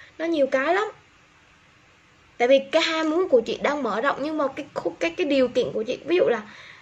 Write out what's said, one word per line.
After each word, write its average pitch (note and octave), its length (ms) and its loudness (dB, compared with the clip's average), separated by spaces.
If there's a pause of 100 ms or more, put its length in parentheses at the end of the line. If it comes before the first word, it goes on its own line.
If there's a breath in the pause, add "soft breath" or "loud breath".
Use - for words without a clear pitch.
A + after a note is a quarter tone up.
(180 loud breath)
Nó D#4+ 80 -6
nhiều D#4 220 2
cái C4+ 280 0
lắm. G#4 120 0 (1500)
Tại A#3+ 100 2
vì C4+ 120 8 (120)
cái D#4+ 100 2
ham D#4+ 280 0
muốn F4+ 200 2
của B3 120 6
chị A#3 220 -4
đang C#4+ 200 0
mở G#3+ 180 -2
rộng, C4+ 200 0
nhưng D#4 160 -4
mà D4 180 0
cái - 180 -10
khu-, - 260 -6
cái, E4 100 0
cái F4 160 -4
điều C4+ 220 4
kiện B3 260 0
của G#3+ 100 -4
chị, A#3+ 220 -6
ví D#4+ 100 0
dụ F4+ 80 4
là A3+ 180 2 (400 loud breath)